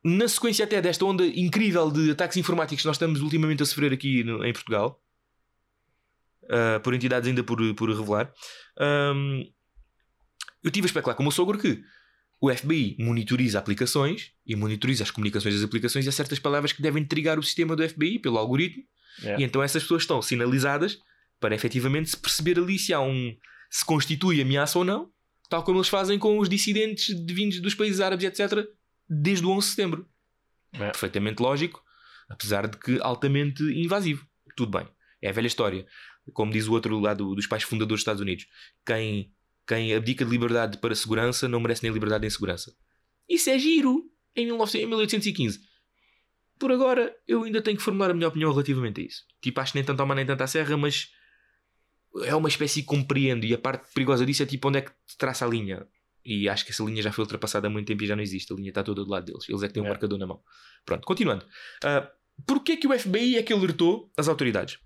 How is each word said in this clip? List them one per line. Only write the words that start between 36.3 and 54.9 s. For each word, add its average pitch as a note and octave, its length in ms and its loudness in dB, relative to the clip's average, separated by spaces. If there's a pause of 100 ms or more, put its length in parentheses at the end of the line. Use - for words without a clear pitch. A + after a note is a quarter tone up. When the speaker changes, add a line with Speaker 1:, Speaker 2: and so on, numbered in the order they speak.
Speaker 1:
Como G#2+ 180 0
diz G#2+ 160 0
o A2 40 2
outro A2 280 0
lado G2+ 340 0
dos G2+ 120 -2
pais A2 160 -2
fundadores G#2+ 380 -2
dos - 20 -
Estados G#2 180 -2
Unidos, F#2+ 260 -6 (380)
quem, A2 480 -2 (340)
quem A2+ 280 0
abdica A#2 320 0
de A2+ 40 -2
liberdade A#2 460 2
para A2+ 180 -2
segurança A2+ 540 0
não A#2+ 120 0
merece A#2 220 -2
nem A2+ 80 -2
liberdade G#2+ 300 0
nem G#2+ 80 -4
segurança. F#2 480 -6 (500)
Isso E4+ 220 2
é C4 100 4
giro, D4 460 4 (300)
em A#3+ 100 0
mil A#3 140 -2
novecentos, G#3+ 260 0
em - 60 -2
mil A3+ 80 2
oitocentos G#3+ 280 0
e G3 60 0
quinze. A2 280 -2 (960)
Por C4+ 140 0
agora, B3+ 420 2 (140)
eu A#3 140 2
ainda A3 180 -2
tenho G#3+ 160 0
que G3+ 60 -8
formular G3 280 0
a F3 40 2
minha E3 140 2
opinião D#3 220 0
relativamente C3+ 520 0
a - 20 -6
isso. - 200 -14 (180)
Tipo, B2+ 180 -2
acho C3+ 120 -4
que C#3 60 -2
nem C3+ 60 -2
tanto C#3 160 -2
ao C#3 60 2
mar C3+ 80 0
nem C3+ 100 0
tanto C3 160 -2
à C3 60 0
serra, D3+ 280 0
mas D3 360 -2 (1120)
é C3 120 -2
uma D#3 140 2
espécie D3 320 -2
que C3+ 60 -10
compreendo C3+ 580 0
e A2+ 80 0
a A#2 60 2
parte - 340 -6
perigosa C3 320 2
disso C#3 180 0
é C#3 40 0
tipo C3+ 220 -6
onde C#3 100 2
é - 20 2
que C3 100 -14 (160)